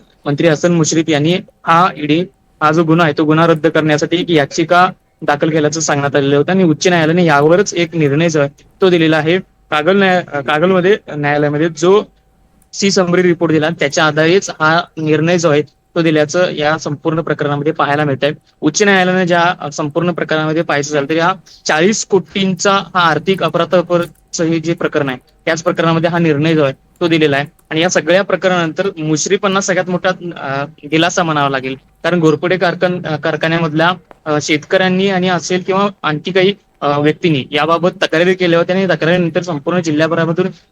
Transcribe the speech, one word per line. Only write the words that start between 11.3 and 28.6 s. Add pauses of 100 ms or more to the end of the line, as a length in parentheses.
जो (720)
सी
समरी
रिपोर्ट
दिला
त्याच्या
आधारेच
हा (120)
निर्णय
जो
आहे
तो
दिल्याचं
या
संपूर्ण
प्रकरणामध्ये
पाहायला
मिळतंय. (280)
उच्च
न्यायालयाने
ज्या,
अ,
संपूर्ण
प्रकरणामध्ये
पाहायचं
झालं
तर
या (320)
चाळीस
कोटींचा
हा
आर्थिक
अपराधाचं
हे
जे
प्रकरण
आहे (280)
त्याच
प्रकरणामध्ये
हा
निर्णय
जो
आहे (280)
तो
दिलेला
आहे. (240)
आणि
या
सगळ्या
प्रकरणानंतर